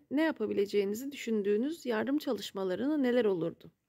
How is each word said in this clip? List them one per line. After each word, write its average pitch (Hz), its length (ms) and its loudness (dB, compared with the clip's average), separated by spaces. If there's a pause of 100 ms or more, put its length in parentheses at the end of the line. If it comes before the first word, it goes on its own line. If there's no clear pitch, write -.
(100)
ne 285 120 2
yapabileceğinizi 208 880 0
düşündüğünüz 226 760 0
yardım 233 320 0
çalışmalarını 214 840 -2
neler 247 220 4
olurdu? 170 460 -2 (180)